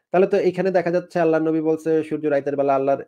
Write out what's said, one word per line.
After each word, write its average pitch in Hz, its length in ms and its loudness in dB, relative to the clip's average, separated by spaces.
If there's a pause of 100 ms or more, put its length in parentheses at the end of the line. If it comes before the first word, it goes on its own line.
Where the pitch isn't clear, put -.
(100)
তাহলে 185 160 4
তো 196 100 0
এখানে 180 340 0
দেখা 175 200 0
যাচ্ছে 175 300 -2
আল্লাহ 160 200 2
নবী 160 200 0
বলছে 156 440 0
সূর্য 151 220 -6
রাতের 139 300 -2
বেলা 139 180 0
আল্লাহর 135 340 0